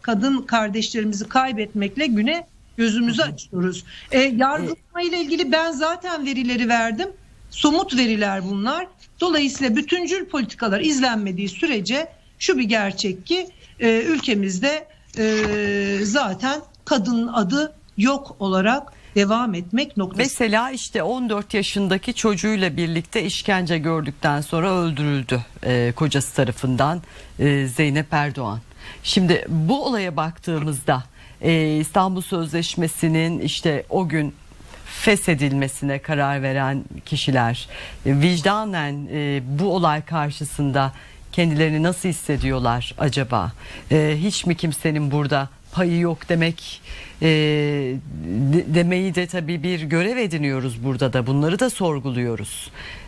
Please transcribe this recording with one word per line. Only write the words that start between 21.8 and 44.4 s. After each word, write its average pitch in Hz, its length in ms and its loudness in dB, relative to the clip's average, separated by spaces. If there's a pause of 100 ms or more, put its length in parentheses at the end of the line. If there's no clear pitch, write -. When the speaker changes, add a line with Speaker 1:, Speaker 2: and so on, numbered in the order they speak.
Speaker 2:
çocuğuyla 202 640 0
birlikte 170 460 -2
işkence 175 560 0
gördükten 151 640 0
sonra 165 320 0
öldürüldü, 147 680 0 (240)
e, 120 320 2
kocası 139 380 0
tarafından, 135 680 0 (360)
e, 139 280 2
Zeynep 147 460 0
Erdoğan. 131 480 -2 (420)
Şimdi 180 460 2
bu 170 360 2
olaya 196 320 -2
baktığımızda, 156 880 -2 (360)
e, 156 400 4
İstanbul 185 420 2
Sözleşmesi'nin 165 1200 0
işte 147 480 -2
o 180 200 0
gün 147 260 -2 (500)
feshedilmesine 139 1120 0
karar 143 440 0
veren 135 420 -2 (220)
kişiler, 127 640 0 (380)
e, 139 140 4
vicdanen, 170 920 0
e, 143 300 -2 (160)
bu 180 160 2
olay 156 300 2
karşısında 143 880 -2 (400)
Kendilerini 156 500 2
nasıl 175 260 0
hissediyorlar 127 920 0
acaba? 123 540 0 (400)
Ee, 151 260 4
hiç 196 280 -2